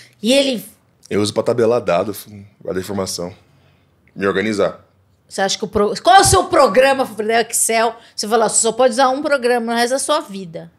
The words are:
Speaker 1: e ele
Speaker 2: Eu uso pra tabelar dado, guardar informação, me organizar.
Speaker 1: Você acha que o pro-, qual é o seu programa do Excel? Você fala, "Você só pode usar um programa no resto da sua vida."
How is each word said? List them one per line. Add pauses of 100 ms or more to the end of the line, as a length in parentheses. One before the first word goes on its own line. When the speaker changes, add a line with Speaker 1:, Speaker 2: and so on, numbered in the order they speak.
(220)
Speaker 1:
e
ele (460)
Speaker 2:
Eu
uso
pra
tabelar
dado, (460)
guardar
informação, (800)
me
organizar. (440)
Speaker 1:
Você
acha
que
o
pro-,
qual
é
o
seu
programa
do
Excel? (200)
Você
fala,
"Você
só
pode
usar
um
programa
no
resto
da
sua
vida."